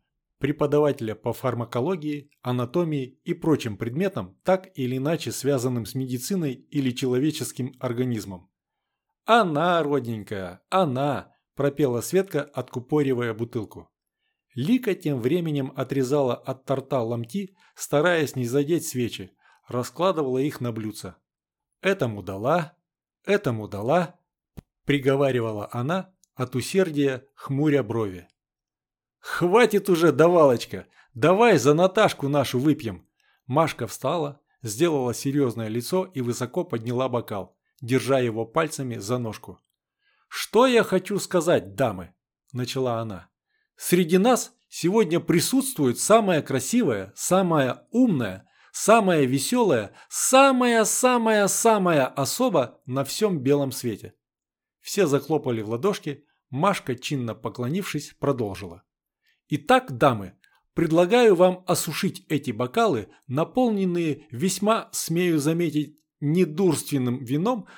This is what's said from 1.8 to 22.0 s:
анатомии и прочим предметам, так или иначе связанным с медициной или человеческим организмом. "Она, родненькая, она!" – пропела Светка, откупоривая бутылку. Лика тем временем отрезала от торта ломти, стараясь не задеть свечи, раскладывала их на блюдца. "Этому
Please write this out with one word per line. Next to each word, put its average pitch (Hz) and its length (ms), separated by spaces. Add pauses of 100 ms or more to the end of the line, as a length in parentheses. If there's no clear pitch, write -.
анатомии 127 840
и 170 100
прочим 143 440
предметам, 120 680
так 185 320
или 131 220
иначе 143 340
связанным 127 540
с - 100
медициной 131 580
или 131 380
человеческим 127 880
организмом. 117 720 (720)
"Она, 175 580
родненькая, 110 880
она!" – 139 640 (220)
пропела 139 460
Светка, 185 400
откупоривая 127 920
бутылку. 110 560 (640)
Лика 196 380
тем 147 280
временем 143 540
отрезала 135 600
от - 300
торта 131 360
ломти, 117 540 (200)
стараясь 156 600
не 127 100
задеть 143 400
свечи, 113 460 (380)
раскладывала 131 720
их 143 200
на 120 140
блюдца. 107 420 (640)
"Этому 127 420